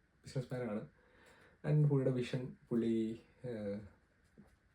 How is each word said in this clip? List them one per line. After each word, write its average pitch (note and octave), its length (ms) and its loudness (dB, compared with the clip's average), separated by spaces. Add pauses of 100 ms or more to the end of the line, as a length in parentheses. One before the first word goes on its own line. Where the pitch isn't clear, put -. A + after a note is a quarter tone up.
(260)
ബിസിനസ് - 280 -6
മാനാണ്. A#2 300 -4 (800)
And D3+ 260 4
പുള്ളിയുടെ C3+ 260 4
വിഷൻ B2+ 400 -4 (140)
പുള്ളി, A2+ 500 2 (260)
ഏഹ്, G#2 340 -4 (960)